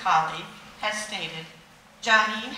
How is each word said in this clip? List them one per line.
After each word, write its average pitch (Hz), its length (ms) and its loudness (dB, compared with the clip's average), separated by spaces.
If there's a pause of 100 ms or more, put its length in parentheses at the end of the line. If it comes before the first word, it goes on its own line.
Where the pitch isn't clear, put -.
colleague, 175 460 2 (320)
has 214 160 -2
stated, 165 480 -8 (560)
"Johnine 220 560 2